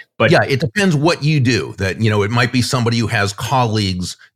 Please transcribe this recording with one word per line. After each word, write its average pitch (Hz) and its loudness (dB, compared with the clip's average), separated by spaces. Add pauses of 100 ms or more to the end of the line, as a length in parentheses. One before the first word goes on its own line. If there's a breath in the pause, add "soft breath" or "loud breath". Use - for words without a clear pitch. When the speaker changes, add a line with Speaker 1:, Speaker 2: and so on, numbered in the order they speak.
(160 loud breath)
Speaker 1:
But 113 2
Speaker 2:
Yeah, 139 4
it 127 -2
depends 185 0
what 147 0
you 151 2
do. 104 0
That, 95 -4
you 113 2
know, 104 2
it 104 -2
might 120 0
be 127 2
somebody 117 -2
who 110 -2
has 101 -2
colleagues, 104 -2 (200 soft breath)